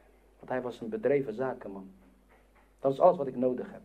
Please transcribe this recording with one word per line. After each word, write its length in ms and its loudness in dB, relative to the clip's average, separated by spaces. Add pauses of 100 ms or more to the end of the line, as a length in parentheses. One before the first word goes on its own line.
(400)
Want 100 -18
hij 120 -2
was 200 -8
een 80 -8
bedreven 440 2
zakenman. 560 -6 (880)
"Dat 120 2
is 80 -4
alles 180 8
wat 100 -2
ik 80 -8
nodig 360 0
heb. 140 -16